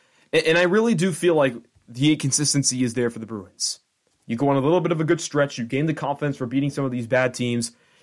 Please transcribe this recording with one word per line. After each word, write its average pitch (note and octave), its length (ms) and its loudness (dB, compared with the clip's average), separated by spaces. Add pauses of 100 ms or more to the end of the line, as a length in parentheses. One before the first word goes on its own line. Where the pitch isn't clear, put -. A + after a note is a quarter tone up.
(320)
And, D#3 140 4
and D#3+ 120 4
I F3+ 40 4
really A3 320 4
do F3+ 180 2
feel E3+ 220 2
like C3+ 200 2 (320)
the C3 260 2
inconsistency C#3 720 0
is A#2+ 120 0
there A#2+ 160 0
for A#2 80 -12
the A2 80 -12
Bruins. - 540 -8 (460)
You A2+ 100 -4
go C#3 120 2
on C#3 80 2
a C3+ 40 2
little D#3+ 200 2
bit E3+ 120 0
of D#3+ 80 -2
a D#3+ 40 0
good D#3 160 2
stretch, C#3+ 380 -2
you A#2+ 60 -4
gain C3 220 -2
the D#3 80 0
confidence C#3+ 420 -4
for C3 100 -6
beating C#3 240 -2
some C#3 140 -4
of C3 60 -2
these B2 160 -6
bad B2+ 280 0
teams, A#2+ 380 -4 (300)